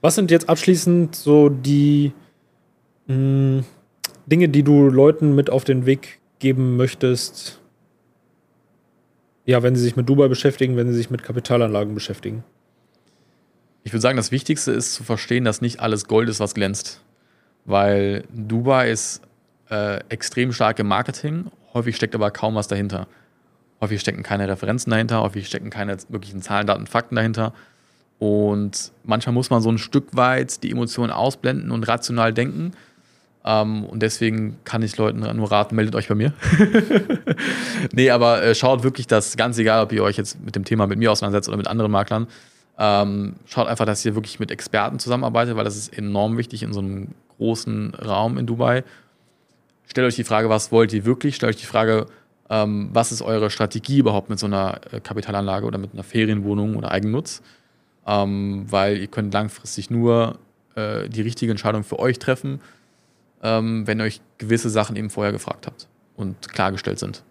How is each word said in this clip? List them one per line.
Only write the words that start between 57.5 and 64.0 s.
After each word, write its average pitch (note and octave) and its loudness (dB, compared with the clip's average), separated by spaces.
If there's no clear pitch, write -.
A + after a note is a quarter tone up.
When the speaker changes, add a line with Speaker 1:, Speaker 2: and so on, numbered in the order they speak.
Speaker 2:
Ähm, G2+ -2
weil G2+ 2
ihr G2 -6
könnt G#2 -4
langfristig G#2 -6
nur, A#2 2
äh, G#2+ -6
die A2 -6
richtige A2+ -4
Entscheidung G#2+ -2
für - -8
euch B2 0
treffen, C3+ -4
ähm, A2+ -2
wenn A2 -2
ihr A2 -2